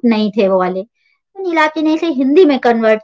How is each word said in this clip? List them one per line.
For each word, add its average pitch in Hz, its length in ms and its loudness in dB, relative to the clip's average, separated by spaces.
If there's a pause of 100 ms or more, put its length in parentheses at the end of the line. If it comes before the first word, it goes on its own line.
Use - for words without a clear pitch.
नहीं 214 260 0
थे 202 180 0
वो 190 100 0
वाले। 185 240 -4
तो - 600 -20
नीलाभ 320 260 0
जी 311 140 -6
ने 311 120 0
इसे 320 120 -4
हिंदी 285 380 2
में 277 140 2
कन्वर्ट 226 460 0